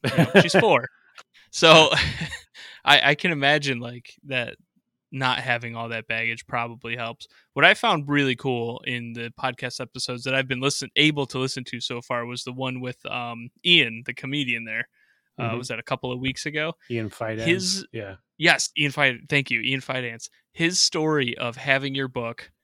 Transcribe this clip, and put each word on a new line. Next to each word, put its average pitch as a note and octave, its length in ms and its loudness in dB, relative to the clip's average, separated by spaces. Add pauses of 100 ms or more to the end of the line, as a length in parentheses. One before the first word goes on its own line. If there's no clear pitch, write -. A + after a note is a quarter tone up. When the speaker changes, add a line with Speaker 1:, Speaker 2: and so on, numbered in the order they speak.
Speaker 1:
You C3 120 0
know, E3 140 4 (100)
she's E3 140 4
Speaker 2:
<laughs> F#3+ 40 8
Speaker 1:
four. D#3+ 280 4 (640)
So D#3+ 400 8
<laughs> - 920 -6
I, C#3+ 260 6
I D3+ 40 4
can F3+ 160 -2
imagine, C#3+ 480 2
like, A#2+ 360 -12 (100)
that B2+ 320 -6 (560)
not C3 280 0
having A#2+ 360 -4
all A#2 140 -10
that A2+ 160 -8
baggage A2+ 400 -4
probably A#2 500 -6
helps. A#2 300 -8 (260)
What C#3+ 140 4
I F#3 80 8
found E3 340 0
really C#3 280 2
cool A#2+ 500 -4
in A#2+ 260 -8
the A#2 260 -10
podcast B2+ 420 -8
episodes B2 440 -10
that C3 100 -2
I've C3+ 140 0
been B2+ 120 -4
listen-, C#3 360 -2
able D3 300 4
to C3 120 -8
listen C3 260 -4
to A#2+ 160 -12
so A#2+ 200 -8
far A#2+ 240 -6
was A#2+ 200 -10
the B2+ 80 -10
one B2+ 280 -6
with, B2+ 240 -10
um, A#2+ 460 -10 (140)
Ian, B2 420 4
the B2 80 -10
comedian C3 500 -6
there. A2+ 240 -8 (500)
Uh, A#2 100 -4
Speaker 2:
Mm-hmm. A2+ 100 -4
Speaker 1:
was B2+ 100 -10
that A2+ 100 -6
a - 40 -12
couple B2+ 280 -6
of B2 100 -6
weeks C3 260 -6
ago? D3+ 280 -6 (160)
Speaker 2:
Ian A2+ 200 -4
Fidance. A2 340 -6
Speaker 1:
His F#3 480 0
Speaker 2:
Yeah. G2+ 240 -10 (220)
Speaker 1:
Yes, D3+ 400 2
Ian D3 140 0
Fidance. C#3 360 0
Thank C#3 220 0
you, A#2 100 0
Ian C3 200 -2
Fidance. B2 500 -8 (220)
His E3+ 280 0
story D#3 560 2
of A#2+ 200 -6
having C3+ 380 0
your C3+ 140 -2
book A#2 420 -8 (140)